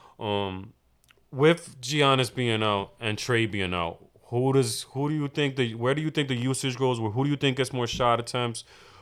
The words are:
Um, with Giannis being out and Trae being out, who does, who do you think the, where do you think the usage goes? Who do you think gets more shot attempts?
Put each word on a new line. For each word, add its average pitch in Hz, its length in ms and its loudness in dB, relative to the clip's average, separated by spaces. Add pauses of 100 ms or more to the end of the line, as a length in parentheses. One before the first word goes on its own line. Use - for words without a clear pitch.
(200)
Um, 101 540 -4 (580)
with 151 500 2
Giannis 135 520 2
being 113 300 0
out 101 360 0
and 107 180 -2
Trae 113 320 0
being 92 240 -4
out, 85 260 -4 (260)
who 127 280 0
does, 123 300 2 (100)
who 143 160 -2
do 156 60 -2
you 147 120 -2
think 139 300 -2
the, 117 180 0
where 123 180 0
do 156 80 0
you 156 80 -2
think 147 180 -2
the 131 80 -2
usage 127 400 -2
goes? 127 220 2
Who 113 260 0
do 143 60 2
you 143 60 0
think 135 220 0
gets 131 140 -2
more 123 140 -2
shot 120 340 2
attempts? 120 440 -4 (380)